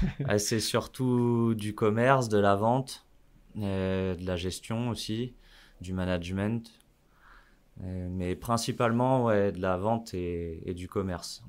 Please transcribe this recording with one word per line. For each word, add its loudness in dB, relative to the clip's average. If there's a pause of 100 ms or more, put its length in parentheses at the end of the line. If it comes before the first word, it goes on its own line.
(280)
Euh, 4
c'est 0
surtout 2
du -4
commerce, 4
de 4
la 6
vente, 0 (560)
euh, 0
de -8
la -2
gestion -4
aussi, -4 (460)
du -8
management. -2 (1160)
Euh, -6
mais -2
principalement, 2
ouais, 4
de -8
la 2
vente -2
et, -4
et -4
du -8
commerce, -6